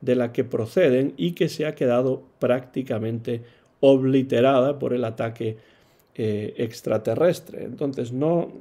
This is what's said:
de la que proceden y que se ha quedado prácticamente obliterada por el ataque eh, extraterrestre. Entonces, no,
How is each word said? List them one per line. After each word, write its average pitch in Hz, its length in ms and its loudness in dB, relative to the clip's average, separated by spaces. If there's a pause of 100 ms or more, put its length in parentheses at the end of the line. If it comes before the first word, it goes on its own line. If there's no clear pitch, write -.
de 123 140 2
la 120 180 0
que 127 100 -2
proceden 127 720 2
y 170 180 -2
que 170 140 0
se 151 180 -4
ha 151 100 -4
quedado 127 480 0 (160)
prácticamente 117 1040 -4 (380)
obliterada 135 1000 4
por 127 140 -4
el 123 120 -2
ataque 113 520 -6 (580)
eh, 107 420 -4
extraterrestre. 117 1080 -2
Entonces, 123 480 -6
no, 156 500 -2